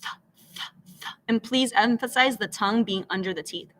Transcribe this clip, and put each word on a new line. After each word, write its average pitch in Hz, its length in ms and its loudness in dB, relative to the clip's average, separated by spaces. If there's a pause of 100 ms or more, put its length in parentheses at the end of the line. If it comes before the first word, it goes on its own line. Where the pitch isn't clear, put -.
th, - 120 -12 (420)
th, - 460 -16
th. - 120 -12 (140)
And 226 140 2
please 254 340 0
emphasize 240 640 2
the 208 100 -4
tongue 214 360 2
being 190 260 -2
under 190 240 -2
the 170 100 -6
teeth. - 360 -10